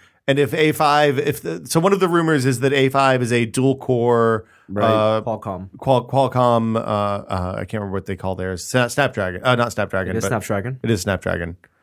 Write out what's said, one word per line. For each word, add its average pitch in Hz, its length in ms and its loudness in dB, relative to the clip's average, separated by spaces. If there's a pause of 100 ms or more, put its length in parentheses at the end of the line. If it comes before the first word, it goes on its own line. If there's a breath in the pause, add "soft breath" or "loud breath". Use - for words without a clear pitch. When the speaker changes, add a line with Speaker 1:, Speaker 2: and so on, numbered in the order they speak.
(280 soft breath)
Speaker 1:
and 139 100 2
if 143 160 0
A 156 180 2
five, 147 460 4
if - 240 -2
the, 165 240 -8
so - 140 0
one 196 140 4
of 190 60 0
the 180 80 2
rumors 160 380 2
is 127 140 0
that 135 140 2
A 135 160 4
five 131 340 2
is 117 100 0
a 117 120 2
dual 131 320 0
core, 117 680 2 (280 soft breath)
Speaker 2:
Right. 104 120 0
Speaker 1:
uh, 110 360 2
Speaker 3:
Qualcomm. 101 460 -8 (120)
Speaker 1:
Qual-, 127 280 2
Qualcomm, 123 720 2
uh, - 20 0
uh, 101 760 -4
I - 80 -8
can't 107 160 -8
remember 98 160 -8
what 95 80 -8
they 98 100 -6
call 92 200 -6
theirs. 92 280 -6
Sna-, 123 260 0
Snapdragon. 107 540 -2
Uh, 127 120 4
not 117 180 -2
Snapdragon, 95 420 -4
Speaker 3:
It 113 40 -2
is 107 40 -4
Speaker 1:
but 98 60 -2
Speaker 3:
Snapdragon. 110 520 -4
Speaker 1:
It 113 80 -4
is 104 120 0
Snapdragon. 90 560 -4 (260 soft breath)